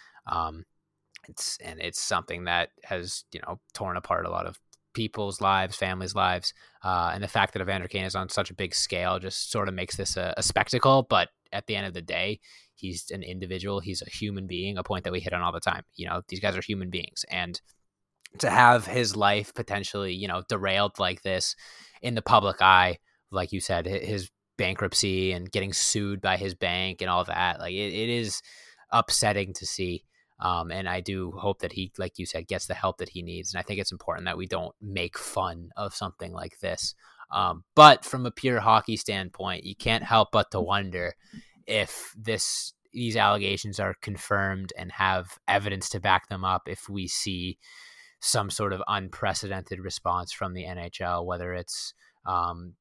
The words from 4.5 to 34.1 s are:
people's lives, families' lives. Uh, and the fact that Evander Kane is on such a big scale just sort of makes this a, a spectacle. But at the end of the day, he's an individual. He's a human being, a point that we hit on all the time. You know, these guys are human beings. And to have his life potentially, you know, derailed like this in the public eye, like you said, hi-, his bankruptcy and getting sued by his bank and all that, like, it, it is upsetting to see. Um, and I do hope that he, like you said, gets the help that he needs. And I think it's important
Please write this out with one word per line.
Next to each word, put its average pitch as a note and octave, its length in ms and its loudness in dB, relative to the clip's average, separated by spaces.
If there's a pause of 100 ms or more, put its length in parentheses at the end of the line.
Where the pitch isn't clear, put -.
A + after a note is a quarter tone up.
people's G#2 460 -4
lives, F#2+ 360 2
families' F#2 400 -4
lives. F2+ 360 2 (300)
Uh, F2 320 2
and G2 80 -6
the G2+ 60 -4
fact G2+ 240 2
that G2 100 -4
Evander F#2 240 -2
Kane F#2+ 180 -4
is F#2 120 -4
on F#2 120 -4
such - 220 -2
a F#2 40 -16
big F#2 200 -4
scale F2+ 460 0
just - 320 -6
sort G#2 160 0
of F#2+ 60 -4
makes F#2 200 -6
this - 220 -4
a, F2+ 200 -2
a - 60 -2
spectacle. B2+ 680 4
But F2+ 200 4 (240)
at G2 160 -6
the G#2+ 80 -2
end G2 100 -4
of F2+ 80 -8
the F2 80 -8
day, F2 380 -4 (340)
he's F2+ 380 -10
an F#2+ 100 -8
individual. F#2 560 -6
He's F#2 240 -6
a - 80 -16
human G2 380 -6
being, F#2 280 -6
a F2+ 60 -2
point F#2 220 -4
that F2+ 80 -4
we F2+ 80 -2
hit F2+ 120 -6
on F2 100 -2
all F2 100 0
the E2+ 80 -8
time. F2+ 240 -2 (100)
You F2+ 140 -10
know, F2 180 -4
these F#2 140 -12
guys G2+ 160 0
are F#2 60 -4
human F#2+ 280 -4
beings. - 400 -8
And F2 300 -6 (800)
to B2+ 120 0
have A#2+ 360 8
his A2+ 300 0
life G#2 380 2
potentially, G2+ 580 -4
you F#2+ 160 -4
know, F2+ 200 -4
derailed G2 500 2
like F#2 240 0
this F#2 340 -2 (460)
in B2 120 -4
the A2+ 60 0
public - 400 6
eye, F#2 380 10 (320)
like F#2 200 -2
you F#2+ 100 -4
said, F2 260 -2
hi-, F#2+ 120 -2
his F#2+ 320 -4 (280)
bankruptcy F#2 760 0
and F2+ 180 -6
getting G2 220 -2
sued G2+ 480 0
by F#2+ 160 4
his F#2+ 180 -4
bank F#2 460 -2
and F#2 80 -2
all F2+ 160 4
that, F2 360 0
like, F2 120 -6
it, G2 220 -4
it A2 160 -2
is A#2 320 -2 (480)
upsetting G2+ 640 2
to - 100 -10
see. F2+ 400 -4 (340)
Um, E2+ 320 -2
and F#2+ 160 -6
I F2+ 140 -2
do F#2 320 -6
hope G2 280 -2
that F2 120 -4
he, F#2 240 -6
like F#2 220 -6
you F2+ 80 -6
said, E2+ 200 -8
gets F#2 200 -4
the F2+ 80 -6
help - 240 -2
that F2+ 100 -8
he F2+ 140 -10
needs. E2+ 320 -8
And F#2 40 -4
I F2 40 -4
think G2+ 180 -6
it's - 120 -4
important F2 340 -6